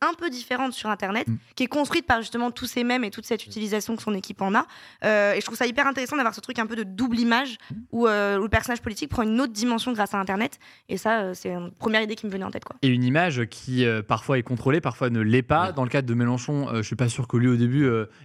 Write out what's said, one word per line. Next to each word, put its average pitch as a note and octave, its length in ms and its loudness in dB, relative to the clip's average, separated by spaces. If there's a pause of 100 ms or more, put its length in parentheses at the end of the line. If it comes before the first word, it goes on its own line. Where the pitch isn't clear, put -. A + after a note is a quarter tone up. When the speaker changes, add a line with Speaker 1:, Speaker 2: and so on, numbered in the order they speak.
Speaker 1:
un E4 140 0
peu E4+ 160 -4
différente B3 420 -4
sur - 160 -6
Internet, G3+ 400 -2
Speaker 2:
Mm. A2+ 80 0 (180)
Speaker 1:
qui B3+ 100 0
est B3 40 -4
construite D4 380 0
par A3+ 160 2
justement A#3+ 280 -2
tous A#3+ 160 -12
ces A#3+ 160 -2
mèmes B3 220 2
et G3+ 60 -4
toute G#3+ 160 -14
cette A3 200 -2
Speaker 2:
Mm. - 40 -18
Speaker 1:
utilisation G#3+ 440 -4
que G#3+ 80 -8
son G#3+ 120 -2
équipe F#3+ 260 -8
en G3 140 2
a. C4 120 2 (380)
Euh, G#3 300 4
et G3 60 0
je - 40 -8
trouve A3+ 140 -10
ça B3 80 2
hyper B3+ 200 2
intéressant C4+ 300 -2
d'avoir A#3 180 0
ce G#3 60 -12
truc B3 180 -8
un A3+ 80 0
peu A3+ 100 -6
de A3 60 -2
double A3 360 -2
image, A#3 400 0 (120)
Speaker 2:
Mm. - 40 -10 (180)
Speaker 1:
où, A#3 140 2
euh, G3+ 320 4
où G3 60 0
le A3+ 40 -4
personnage A3+ 320 0
politique A3+ 300 -8
prend A#3+ 120 0
une A3 160 2
autre C4 140 0
dimension A#3 400 -2
grâce G#3+ 220 -2
à G3+ 40 0
Internet. G3 400 -2 (300)
Et F#3+ 80 -4
ça, A3 240 2
euh, F#3 140 -4
c'est F#3 160 -8
une F3 220 -8
première A3 280 0
idée A3 140 -4
qui A3 100 -12
me G#3 80 -4
venait F#3+ 120 -6
en - 60 -6
tête, - 140 -8
quoi. - 160 -16
Speaker 2:
Et C#3 80 4
une B2 160 4
image C3 140 4 (320)
qui, B2+ 340 0
euh, A2+ 160 2
parfois B2 380 0
est A#2 60 -2
contrôlée, C3 360 2
parfois B2+ 300 -2
ne A2+ 100 0
l'est A2+ 220 4
pas. D#3+ 260 2
Speaker 3:
Oui. F3 60 -6
Speaker 2:
Dans C3+ 80 -2
le B2 80 -2
cadre C#3 160 0
de A#2 80 0
Mélenchon, B2 540 0
euh, A#2 80 -2
je G#2+ 60 0
suis A2 120 -4
pas A#2+ 140 2
sûr - 180 -4
que - 100 0
lui, A#2+ 120 6
au B2 80 6
début, B2 280 4
euh, A2+ 220 2 (180)